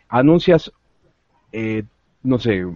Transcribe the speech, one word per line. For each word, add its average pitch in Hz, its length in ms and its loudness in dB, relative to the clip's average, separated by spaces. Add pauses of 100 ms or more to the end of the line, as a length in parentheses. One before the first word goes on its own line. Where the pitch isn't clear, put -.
anuncias, 156 600 2 (840)
eh, 110 320 -6 (380)
no 127 160 -2
sé, 98 380 -2